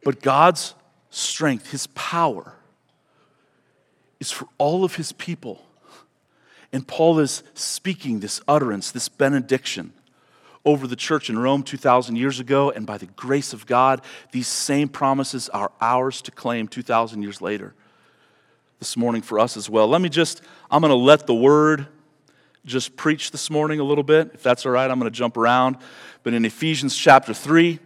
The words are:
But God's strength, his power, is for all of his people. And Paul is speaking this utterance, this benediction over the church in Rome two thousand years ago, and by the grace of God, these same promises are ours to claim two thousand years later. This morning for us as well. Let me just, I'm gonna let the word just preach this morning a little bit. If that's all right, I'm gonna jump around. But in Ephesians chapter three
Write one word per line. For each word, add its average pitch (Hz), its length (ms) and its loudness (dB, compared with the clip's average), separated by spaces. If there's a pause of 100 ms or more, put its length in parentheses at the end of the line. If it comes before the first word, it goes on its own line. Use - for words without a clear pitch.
But 139 160 -2
God's 151 540 2 (340)
strength, - 600 -4
his - 160 -10
power, - 680 -4 (1700)
is - 100 -10
for - 160 -12 (100)
all 170 280 0
of 175 100 -4
his 156 160 -10
people. - 540 -12 (1040)
And 131 160 -8
Paul 165 320 2
is 143 240 -2 (120)
speaking 139 640 -6
this 101 280 -8
utterance, 135 440 0
this - 180 -8
benediction 131 840 -2 (720)
over 143 240 2
the 120 80 -6
church - 340 -4
in 113 100 -2
Rome 135 240 0
two 139 140 -12
thousand 123 380 2
years 127 240 -2
ago, 139 300 2
and 110 160 -8
by 104 120 -8
the 98 100 -16
grace 139 460 -6
of 107 120 -20
God, 131 360 2 (300)
these 127 160 -6
same 143 400 -2
promises 135 600 -4
are 101 220 -6 (100)
ours 127 400 -2
to - 100 -16
claim 117 360 -6
two 123 160 -14
thousand 113 400 -2
years 101 180 -12
later. 101 320 -8 (1040)
This - 180 -12
morning 120 260 -2
for 107 180 -4
us 117 180 2
as 104 120 -12
well. 110 180 4
Let 147 120 2
me 180 100 0
just, 160 320 -2 (300)
I'm 151 100 4
gonna 151 140 4
let 135 320 6
the 120 80 2
word 147 520 4 (800)
just 127 300 -6
preach - 360 -2
this - 180 -10
morning 151 300 -2
a 147 40 -2
little 143 200 0
bit. 151 320 4
If - 80 -20
that's 123 220 2
all 131 60 0
right, 131 180 2
I'm 127 100 -2
gonna 117 100 -2
jump 117 280 -4
around. 127 400 4 (460)
But 117 100 -4
in 117 120 0
Ephesians 143 500 -4
chapter 139 380 6
three 165 520 2